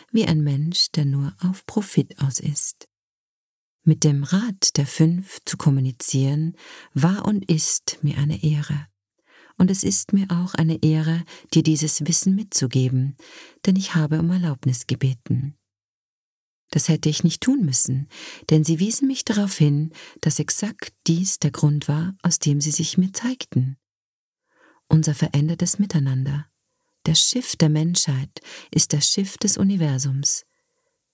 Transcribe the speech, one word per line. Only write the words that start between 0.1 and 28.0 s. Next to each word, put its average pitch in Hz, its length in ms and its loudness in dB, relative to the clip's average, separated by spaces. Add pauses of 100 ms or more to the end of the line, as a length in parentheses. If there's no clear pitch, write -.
wie 220 140 2
ein 151 160 2
Mensch, 147 520 0
der 151 120 2
nur 139 340 -2
auf 185 280 -2
Profit - 520 -2
aus 135 200 0
ist. - 480 -6 (960)
Mit 156 200 4
dem 143 200 2
Rat 190 540 -2
der 139 100 0
Fünf 170 580 0
zu - 120 -4
kommunizieren, 135 1000 0 (400)
war 170 300 2
und 202 200 -2
ist - 560 -2
mir 143 160 0
eine 147 260 -2
Ehre. 147 440 -2 (720)
Und 185 100 6
es 190 140 0
ist - 280 -2
mir 196 200 4
auch 175 240 -2
eine 160 260 2
Ehre, 156 420 2 (300)
dir - 80 6
dieses 151 460 0
Wissen 190 260 2
mitzugeben, 131 800 0 (520)
denn 190 80 6
ich 190 180 -2
habe 160 260 0
um 165 120 0
Erlaubnis 151 560 -2
gebeten. 131 680 -2 (1160)
Das - 180 2
hätte 156 200 2
ich 147 140 -2
nicht 165 180 0
tun 262 220 0
müssen, 135 460 -2 (400)
denn 156 140 4
sie 156 160 0
wiesen 220 280 0
mich 269 160 -4
darauf 202 320 -2
hin, 147 380 2 (260)
dass - 200 0
exakt - 520 -2 (140)
dies 170 320 0
der 147 140 0
Grund 147 360 0
war, 160 360 -2
aus - 160 0
dem 143 200 2
sie 147 120 -2
sich - 260 -4
mir 185 160 2
zeigten. 135 640 -4 (1120)
Unser 156 240 4
verändertes 160 640 -2
Miteinander, 143 680 -2 (580)
der 160 80 2
Schiff - 420 0
der 160 140 4
Menschheit, 151 720 0 (300)